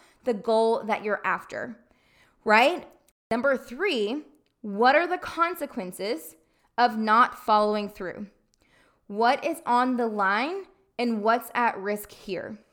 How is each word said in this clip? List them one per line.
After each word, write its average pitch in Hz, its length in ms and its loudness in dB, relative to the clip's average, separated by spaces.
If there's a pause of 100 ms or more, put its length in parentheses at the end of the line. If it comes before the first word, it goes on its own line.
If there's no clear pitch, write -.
(240)
the 247 120 -2
goal 226 480 2
that 208 200 -4
you're 208 220 -2
after, - 540 -6 (680)
right? 240 420 4 (440)
Number 247 260 0
three, 269 640 -4 (380)
what 220 340 2
are 339 120 2
the 359 100 -2
consequences 285 1160 -6 (420)
of 233 180 4
not 220 440 2
following 214 500 2
through? 196 380 -12 (800)
What 233 360 0
is - 220 -4
on 247 320 2
the 240 80 0
line 220 640 -2 (320)
and 233 240 -2
what's 233 320 2
at 240 240 0
risk 202 320 -6
here - 480 -10 (140)